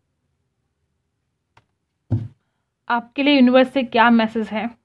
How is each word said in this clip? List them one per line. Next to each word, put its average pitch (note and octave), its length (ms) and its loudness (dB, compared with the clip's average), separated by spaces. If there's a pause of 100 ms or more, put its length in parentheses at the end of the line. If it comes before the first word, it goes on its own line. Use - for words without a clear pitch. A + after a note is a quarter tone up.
(3000)
आपके A#3+ 340 -6
लिए C#4+ 120 2
यूनिवर्स B3+ 380 4
से C#4 100 -2
क्या A#3+ 280 0
मैसेज A3 380 0
है। G#3+ 200 -8 (160)